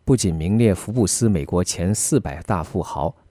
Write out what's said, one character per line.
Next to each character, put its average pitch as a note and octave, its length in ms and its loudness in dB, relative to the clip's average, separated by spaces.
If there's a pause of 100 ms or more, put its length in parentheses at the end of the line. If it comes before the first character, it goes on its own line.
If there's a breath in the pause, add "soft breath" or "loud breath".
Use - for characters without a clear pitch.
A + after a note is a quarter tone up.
不 C3+ 120 4
仅 F#2+ 160 2
名 E2 240 0
列 A2+ 160 6
福 G2+ 200 -4
布 A2+ 160 2
斯 A#2 200 2
美 E2 160 0
国 F2+ 200 0
前 F#2 280 -2
四 - 280 0
百 - 240 -8
大 F2+ 180 -2
富 - 180 -6
豪， E2 320 -4 (180 soft breath)